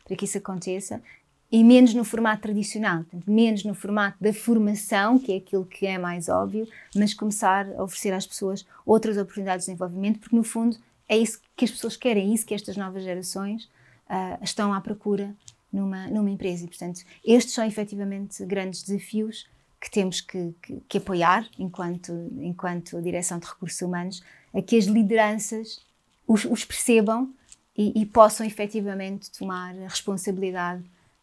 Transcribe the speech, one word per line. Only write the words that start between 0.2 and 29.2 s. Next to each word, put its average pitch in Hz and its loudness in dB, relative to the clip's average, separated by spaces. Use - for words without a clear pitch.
isso 202 -4
aconteça, 190 -8
e 226 8
menos 247 12
no 233 0
formato 220 -2
tradicional, 208 -2
portanto, 175 -10
menos 214 4
no 208 -2
formato 202 -2
da 208 2
formação, 214 2
que 254 0
é 185 0
aquilo 190 -2
que 190 -6
é 190 -2
mais 175 -4
óbvio, 196 0
mas 208 2
começar 202 0
a - -6
oferecer 190 -6
às 185 -4
pessoas 196 -6
outras 220 4
oportunidades 190 -4
de 190 -8
desenvolvimento, 190 -2
porque, - 0
no 233 4
fundo, 226 0
é 220 4
isso 226 0
que - 2
as 208 2
pessoas - -8
querem, 208 2
é 226 2
isso 220 0
que 214 -4
estas 202 -8
novas 190 -8
gerações, 190 -6
ah, 185 -6
estão 202 -2
à 190 -2
procura 202 -4
numa, 190 -4
numa 208 0
empresa. 180 -4
E, 170 -12
portanto, 175 -10
estes 233 6
são 226 -2
efetivamente 202 -6
grandes 190 -6
desafios 214 -6
que - -14
temos 185 0
que, 175 -8
que, - -14
que 202 -2
apoiar 185 2
enquanto, 180 -8
enquanto 175 -8
direção 175 -4
de - -18
recursos - -10
humanos, 180 -6
a 190 0
que 233 2
as 220 6
lideranças 220 2
os, 214 6
os 233 -2
percebam 226 2
e, 208 0
e 208 0
possam 214 6
efetivamente 202 -6